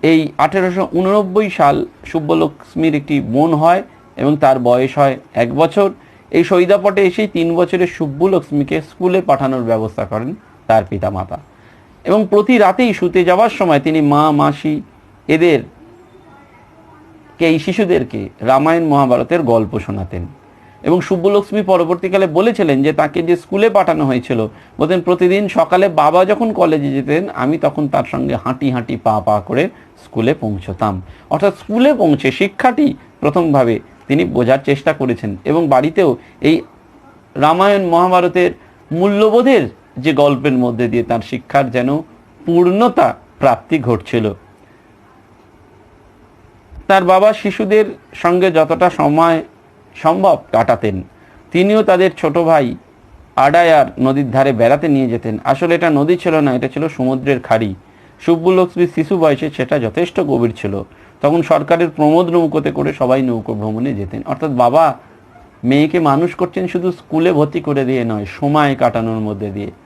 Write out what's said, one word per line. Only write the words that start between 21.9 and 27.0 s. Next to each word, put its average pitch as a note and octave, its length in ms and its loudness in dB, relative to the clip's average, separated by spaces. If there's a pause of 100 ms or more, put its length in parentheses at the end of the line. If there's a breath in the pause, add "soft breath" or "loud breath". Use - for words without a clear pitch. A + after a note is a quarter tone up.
বলেছিলেন E3 560 0
যে D3+ 100 0
তাকে D#3 300 -2
যে E3+ 120 2
স্কুলে G3 340 0
পাঠানো E3+ 360 0
হয়েছিল, B2 420 -2 (320 loud breath)
বলতেন, F3 220 0
"প্রতিদিন F3+ 460 0
সকালে F#3 420 2
বাবা D#3 360 2
যখন G#3 280 -2
কলেজে D#3 380 0
যেতেন, C#3+ 440 -2